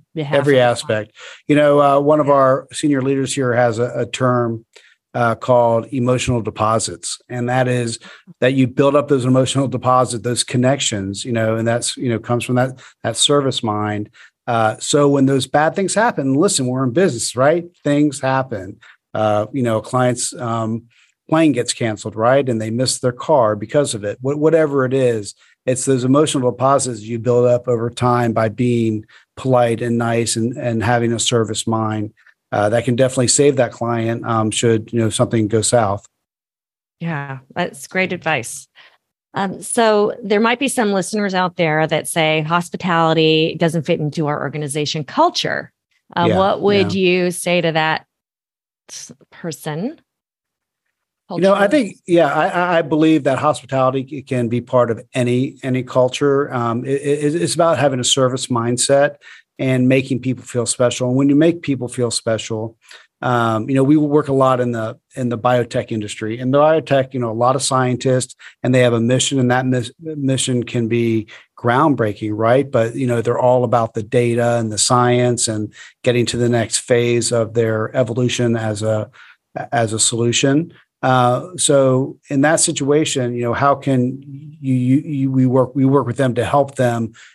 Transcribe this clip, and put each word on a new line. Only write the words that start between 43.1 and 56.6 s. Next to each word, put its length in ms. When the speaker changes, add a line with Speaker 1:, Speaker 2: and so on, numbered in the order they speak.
Speaker 1:
doesn't 280
fit 160
into 280
our 120
organization 640
culture. 720
Uh, 140
Speaker 2:
Yeah, 80
Speaker 1:
what 240
would 320
Speaker 2:
yeah. 80
Speaker 1:
you 300
say 280
to 120
that 340
s-, 220
person? 680
Speaker 2:
You 100
know, 120
I 80
Speaker 1:
Culture. 100
Speaker 2:
think, 340
yeah, 260
I, 160
I, 300
I 60
believe 400
that 160
hospitality 680
c-, 140
can 260
be 140
part 300
of 120
any, 500
any 180
culture. 720
Um, 320